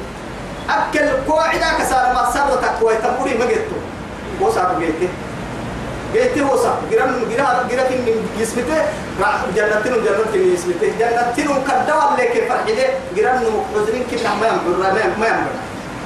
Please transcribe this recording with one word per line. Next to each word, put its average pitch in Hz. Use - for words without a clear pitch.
أكل 277
قاعدة 320
كسر 247
ما 254
سرتك 269
ويتموري 247
ما 240
جدته. -
وصار -
بيته. 165
بيته 262
وصار. -
جيران، 240
جيران، 247
جيران 254
من 226
يسمته. 247
راح 196
جنتين 208
وجنتين 196
يسمته. 175
جنتين 240
وكذا 277
ولا 285
كيف 233
فرحيله. 247
جيران 240
حزنين 226
كنا 220
ما 220
ينبر، 175
ما 190
ينبر، 190
ما 240
ينبر. -